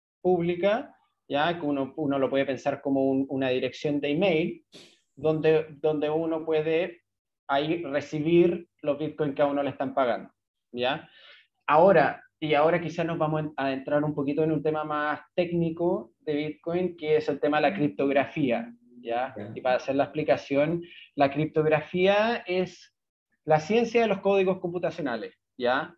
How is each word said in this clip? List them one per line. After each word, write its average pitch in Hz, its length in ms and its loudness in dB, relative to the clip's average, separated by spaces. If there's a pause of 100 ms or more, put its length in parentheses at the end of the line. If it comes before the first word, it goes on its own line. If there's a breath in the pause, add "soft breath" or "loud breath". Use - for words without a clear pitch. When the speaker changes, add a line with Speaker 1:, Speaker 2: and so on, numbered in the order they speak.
(220)
Speaker 1:
pública, 180 760 0 (320)
¿ya? 160 320 0
Que 151 60 -6
uno, 135 320 -2
uno 139 220 -2
lo 131 100 2
puede 135 160 2
pensar 135 360 -4
como 135 220 0
un, 135 260 0
una 135 200 -2
dirección 131 500 -2
de 143 120 -2
email, 165 520 0 (520 loud breath)
donde, 156 680 2
donde 151 280 0
uno 160 360 -2
puede 160 560 0 (460)
ahí 156 360 0
recibir 156 840 2 (120)
los 147 160 0
Bitcoin 147 380 -4
que 151 80 0
a - 20 6
uno 143 160 0
le 139 100 -2
están 135 220 -6
pagando, 110 380 0 (400)
¿ya? 131 360 -4 (600 soft breath)
Ahora, 156 560 4 (160)
y 151 160 0
ahora 165 260 4
quizás 165 240 -4
nos 165 140 -4
vamos 156 360 -2
a 139 160 -2
entrar 143 320 0
un 151 120 -2
poquito 147 280 -2
en 160 80 2
un 147 120 -2
tema 156 200 -2
más 151 380 -4 (140)
técnico 170 840 -2
de 151 160 -4
Bitcoin, 170 600 -4
que 151 200 2
es 156 120 -2
el 135 100 -4
tema 147 180 2
de 151 120 4
la 139 60 -2
criptografía, 139 960 0 (260)
¿ya? 120 380 -4
Speaker 2:
Ya. 104 160 -12
Speaker 1:
Y 131 80 -12
para 127 140 2
hacer 135 200 -2
la 139 100 2
explicación, 151 800 0 (300 loud breath)
la 139 160 2
criptografía 180 1080 2 (100)
es 180 480 -4 (500)
la 156 140 4
ciencia 233 420 2
de 226 60 4
los 190 140 -2
códigos 190 380 2
computacionales, 160 760 -6 (200)
¿ya? 127 420 0